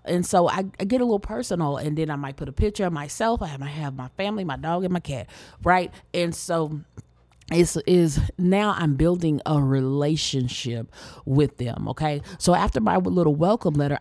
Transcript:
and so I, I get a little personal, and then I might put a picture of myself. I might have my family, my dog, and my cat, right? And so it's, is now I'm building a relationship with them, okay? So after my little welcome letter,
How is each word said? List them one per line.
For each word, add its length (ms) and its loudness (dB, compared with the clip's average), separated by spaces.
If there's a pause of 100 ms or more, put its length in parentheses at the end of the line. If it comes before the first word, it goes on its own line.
and 180 0
so 240 4
I, 180 0 (140)
I 40 -2
get 180 2
a 40 2
little 140 2
personal, 580 -4
and 200 -4
then 140 -2
I 40 -4
might 200 -8
put 120 -10
a 40 -12
picture 340 0
of 80 -2
myself. 480 -2
I 160 -8
might 120 -8
have 260 -6
my 140 -10
family, 340 -6
my 140 -6
dog, 260 -2
and 100 -2
my 60 0
cat, 300 -8 (340)
right? 280 4 (220)
And 220 0
so 460 -2 (680)
it's, 240 4 (120)
is 320 4 (180)
now 400 2
I'm 180 0
building 520 2
a 120 2
relationship 1300 0 (340)
with 320 2
them, 320 -6
okay? 320 -4 (160)
So 160 4
after 280 2
my 160 2
little 380 2
welcome 380 2
letter, 280 0